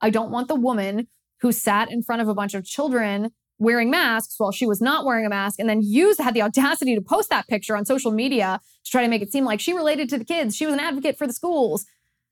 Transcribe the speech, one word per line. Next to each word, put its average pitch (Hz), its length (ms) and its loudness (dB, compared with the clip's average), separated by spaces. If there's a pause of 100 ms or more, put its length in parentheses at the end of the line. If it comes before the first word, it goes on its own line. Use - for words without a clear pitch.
I 220 100 2
don't 220 220 -2
want 247 160 -4
the 311 80 0
woman 226 500 0 (360)
who 240 100 4
sat 214 400 0
in 233 100 -2
front 233 200 -2
of 214 60 2
a 214 60 0
bunch 202 200 -2
of 190 100 -6
children 226 680 -2 (280)
wearing 233 320 2
masks 254 480 2
while 202 120 0
she 233 160 -2
was 208 140 0
not 285 240 2
wearing 226 220 0
a - 20 -2
mask 202 320 -4
and 226 80 0
then 220 120 2
used, 285 380 4
had 240 160 0
the 226 80 2
audacity 262 520 2
to 208 60 0
post 381 300 0
that 226 160 0
picture 214 300 -2
on 208 80 -4
social 269 260 0
media 214 480 0 (260)
to - 60 -14
try 247 120 2
to 233 60 2
make 226 140 0
it 208 80 -8
seem 277 140 0
like 214 160 0
she 349 140 -2
related 302 340 0
to 277 100 -2
the 226 60 -6
kids. 320 320 -2
She 311 80 -4
was 311 80 0
an 285 80 0
advocate 285 360 -2
for 294 100 -4
the 240 60 -4
schools. 277 520 0 (480)